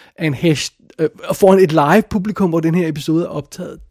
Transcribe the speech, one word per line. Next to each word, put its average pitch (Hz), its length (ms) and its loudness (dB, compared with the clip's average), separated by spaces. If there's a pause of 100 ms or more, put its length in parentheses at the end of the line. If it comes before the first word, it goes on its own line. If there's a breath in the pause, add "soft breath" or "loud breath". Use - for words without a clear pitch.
(180 loud breath)
Anne 151 180 -4
Heche, 156 380 -2 (240)
øh, 160 100 -2 (200)
og 175 80 -4
foran 190 220 6
et 175 140 4
live 160 380 4
publikum, 196 400 -2
hvor 165 100 0
den 160 140 0
her 175 140 0
episode 156 360 -2
er - 40 -8
optaget 147 500 -14 (120)